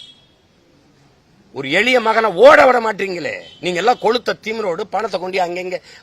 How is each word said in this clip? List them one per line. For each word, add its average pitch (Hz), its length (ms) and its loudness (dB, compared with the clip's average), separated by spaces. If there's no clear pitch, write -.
ஒரு 135 180 -8
எளிய 240 280 2
மகனை 220 320 0
ஓட 277 340 8
விட 247 140 4
மாட்டீங்களே. 190 540 -6
நீங்க 175 180 -4
எல்லாம் 233 220 0
கொளுத்த 214 320 -2
திமிரோடு 208 380 -6
பணத்தை 202 380 -6
கொண்டு 185 260 -4
அங்கங்க 180 360 -8